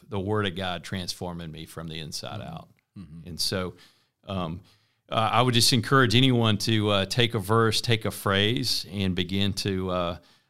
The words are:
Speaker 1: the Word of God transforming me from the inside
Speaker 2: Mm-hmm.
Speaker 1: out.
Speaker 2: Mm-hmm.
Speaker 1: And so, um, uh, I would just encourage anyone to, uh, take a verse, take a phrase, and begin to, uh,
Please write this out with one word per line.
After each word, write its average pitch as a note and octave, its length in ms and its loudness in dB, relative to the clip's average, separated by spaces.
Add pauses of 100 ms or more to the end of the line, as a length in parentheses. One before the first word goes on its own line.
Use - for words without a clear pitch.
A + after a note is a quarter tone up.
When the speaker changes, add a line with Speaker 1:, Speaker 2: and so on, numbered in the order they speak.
Speaker 1:
the G2+ 100 -6
Word G#2 280 0
of F2+ 100 -2
God F2+ 280 -6
transforming F2 680 -8
me D#2+ 140 -14
from E2 220 -12
the D#2+ 120 -10
inside - 400 -10
Speaker 2:
Mm-hmm. B1 140 -12
Speaker 1:
out. - 140 -16 (300)
Speaker 2:
Mm-hmm. E2 300 -18
Speaker 1:
And D#2 120 -10
so, F#2 340 -2 (520)
um, F#2 340 -6 (500)
uh, A2 220 0
I A2+ 100 4
would B2+ 120 2
just A#2 180 4
encourage A#2+ 420 4
anyone A#2+ 440 6
to, G#2+ 320 2
uh, G2 160 4
take A#2 280 2
a A2+ 60 -2
verse, A2 400 2
take A#2 240 0
a G2 80 -2
phrase, G#2+ 800 0
and F#2+ 240 0
begin F#2+ 400 0
to, F#2+ 360 -2
uh, F2+ 260 -2 (340)